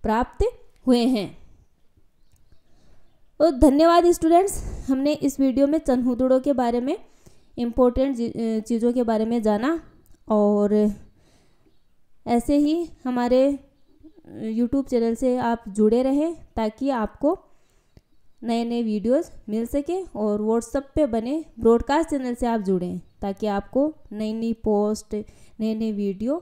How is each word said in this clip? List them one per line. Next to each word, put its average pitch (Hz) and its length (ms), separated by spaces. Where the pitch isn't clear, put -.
प्राप्त 226 420
हुए 240 200
हैं। 220 320
और 320 100
धन्यवाद 311 600
स्टूडेंट्स, 339 800
हमने 269 220
इस 277 280
वीडियो 269 260
में 302 120
चन्हुदड़ो 254 640
के 285 120
बारे 240 280
में, 285 180
इंपॉर्टेंट 247 580
जी-, 233 240
अ, 226 200
चीज़ों 233 320
के 247 100
बारे 220 220
में 226 180
जाना। 233 380
और 208 640
ऐसे 240 300
ही 311 340
हमारे 254 540
YouTube 233 460
चैनल 233 260
से 247 220
आप 233 320
जुड़े 214 340
रहें, 285 340
ताकि 226 340
आपको 269 480
नए 233 220
नए 233 180
वीडियोज़ 220 480
मिल 220 180
सके। 294 360
और 208 400
WhatsApp 233 520
पे 302 120
बने 240 380
ब्रॉडकास्ट 233 500
चैनल 262 240
से 240 120
आप 233 140
जुड़ें, 180 400
ताकि 202 260
आपको 254 480
नई 214 200
नई 226 200
पोस्ट, 214 640
नए 220 140
नए 220 180
वीडियो 202 500